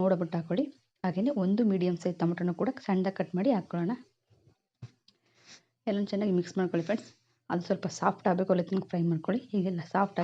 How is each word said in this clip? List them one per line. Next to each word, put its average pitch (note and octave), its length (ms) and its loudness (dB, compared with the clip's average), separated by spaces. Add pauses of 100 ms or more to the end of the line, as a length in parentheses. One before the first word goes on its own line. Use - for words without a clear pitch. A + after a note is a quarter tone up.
ನೋಡಬಿಟ್ಟು F3+ 400 2
ಹಾಕೊಳ್ಳಿ. F#3 260 -2 (380)
ಹಾಗೆಯೇ G3 400 0
ಒಂದು G3+ 280 2
ಮೀಡಿಯಮ್ F3+ 320 0
ಸೈಜ್ F3+ 200 -2
ಟೊಮೆಟೊನ F3 400 0
ಕೂಡ G#3+ 40 0 (200)
ಸಣ್ಣದಾಗಿ F#3+ 340 0
ಕಟ್ F3 180 -8
ಮಾಡಿ B3+ 200 4
ಹಾಕ್ಕೊಳ್ಳೋಣ. E3+ 360 -2 (1900)
ಎಲ್ಲನೂ G3+ 260 0
ಚೆನ್ನಾಗಿ G3+ 260 2
ಮಿಕ್ಸ್ F3 200 -4
ಮಾಡ್ಕೊಳ್ಳಿ E3+ 300 0
ಫ್ರೆಂಡ್ಸ್. A3 180 -4 (460)
ಅದು F3+ 160 0
ಸ್ವಲ್ಪ F#3+ 160 -2 (160)
ಸಾಫ್ಟ್ G3 320 0
ಆಗಬೇಕು, F#3 220 2
ಅಲ್ಲಿ F3 160 0
ತನಕ F#3+ 200 0
ಫ್ರೈ E3+ 120 0 (100)
ಮಾಡ್ಕೊಳ್ಳಿ. F3+ 280 -2 (160)
ಈಗೆಲ್ಲ F3+ 240 -2 (140)
ಸಾಫ್ಟ್ G3 280 0